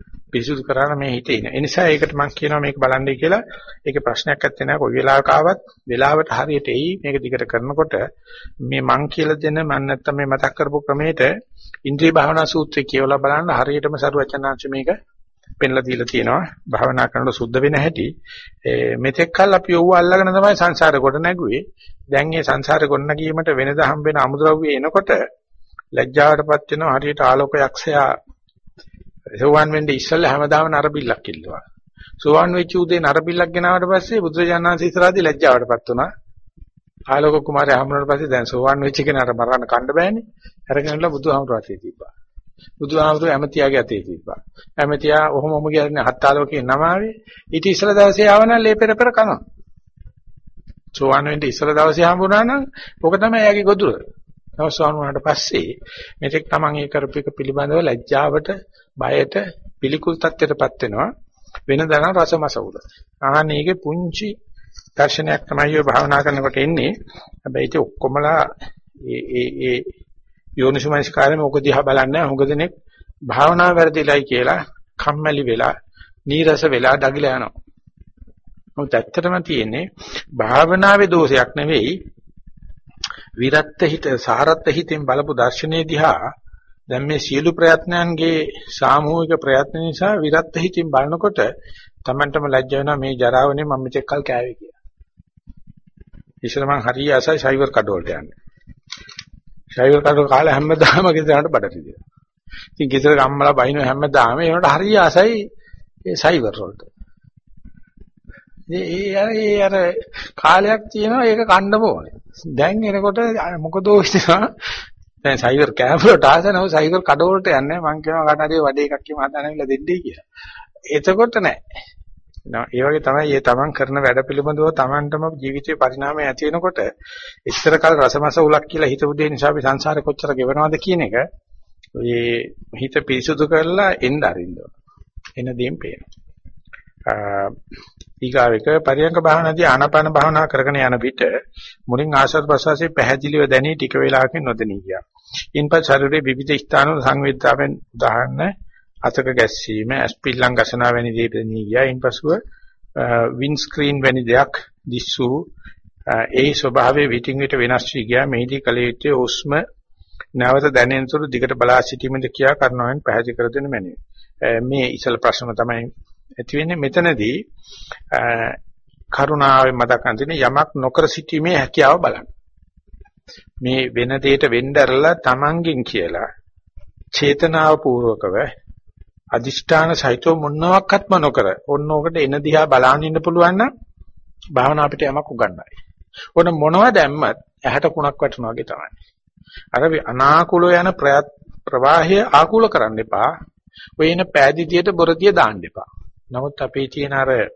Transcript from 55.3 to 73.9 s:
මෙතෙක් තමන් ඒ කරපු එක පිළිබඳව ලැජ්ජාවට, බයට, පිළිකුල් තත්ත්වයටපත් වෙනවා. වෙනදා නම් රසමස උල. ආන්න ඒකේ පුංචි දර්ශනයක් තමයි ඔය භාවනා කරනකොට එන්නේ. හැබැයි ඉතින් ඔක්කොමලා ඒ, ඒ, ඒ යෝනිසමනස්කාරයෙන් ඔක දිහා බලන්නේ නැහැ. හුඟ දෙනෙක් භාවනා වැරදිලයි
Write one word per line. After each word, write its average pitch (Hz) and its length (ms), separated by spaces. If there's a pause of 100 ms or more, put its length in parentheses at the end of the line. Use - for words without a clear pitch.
මෙතෙක් 147 300
තමන් 151 300
ඒ 143 120
කරපු 139 300
එක 143 140
පිළිබඳව 143 500
ලැජ්ජාවට, 143 640 (500)
බයට, 135 360 (420)
පිළිකුල් 151 400
තත්ත්වයටපත් 151 640
වෙනවා. 120 300 (520)
වෙනදා 147 380
නම් 170 140
රසමස 160 440
උල. 98 180 (440)
ආන්න 151 300
ඒකේ 151 280
පුංචි 175 520 (600)
දර්ශනයක් 151 520
තමයි 147 300
ඔය 151 100
භාවනා 143 380
කරනකොට 139 360
එන්නේ. 147 340 (460)
හැබැයි 131 300
ඉතින් 151 140
ඔක්කොමලා 147 600 (640)
ඒ, 123 180 (100)
ඒ, 123 180 (120)
ඒ 127 160 (720)
යෝනිසමනස්කාරයෙන් 143 920
ඔක 143 160
දිහා 139 260
බලන්නේ 135 280
නැහැ. 156 180
හුඟ 139 160
දෙනෙක් 147 280 (480)
භාවනා 156 520
වැරදිලයි 151 500